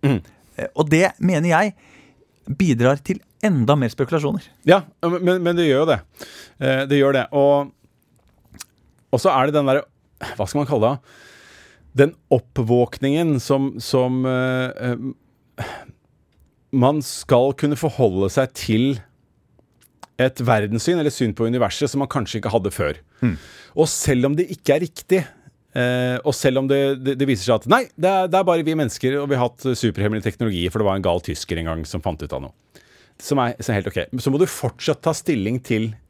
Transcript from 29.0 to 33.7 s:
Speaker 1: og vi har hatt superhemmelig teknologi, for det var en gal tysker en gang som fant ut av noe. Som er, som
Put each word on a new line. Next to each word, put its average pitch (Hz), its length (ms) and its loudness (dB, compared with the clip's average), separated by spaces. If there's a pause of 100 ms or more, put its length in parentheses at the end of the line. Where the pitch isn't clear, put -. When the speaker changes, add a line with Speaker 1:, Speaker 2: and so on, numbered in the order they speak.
Speaker 1:
og 143 120 -6
vi 135 40 2
har 123 120 2
hatt - 240 -8
superhemmelig 107 520 -2
teknologi, 98 440 -2
for 107 160 -4
det 101 40 4
var 95 120 0
en 90 40 -6
gal 87 200 2
tysker - 360 -8
en 82 120 -6
gang 80 160 -6
som - 160 -8
fant 85 160 -6
ut 76 160 -10
av 67 80 -10
noe. - 380 -20 (380)
Som 139 200 -2
er, 120 200 -2
som - 120 -4